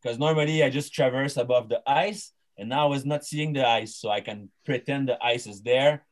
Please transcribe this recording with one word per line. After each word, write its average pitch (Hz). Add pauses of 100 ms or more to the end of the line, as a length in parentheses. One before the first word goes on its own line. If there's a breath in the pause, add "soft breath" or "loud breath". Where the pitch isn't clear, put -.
'Cause 117
normally 156
I 135
just 131
traverse 139
above 123
the 113
ice, 185 (260)
and 104
now 139
I -
was 139
not 147
seeing 151
the 135
ice. 113
So 110
I 104
can 104 (140)
pretend 135
the 120
ice 120
is 101
there 135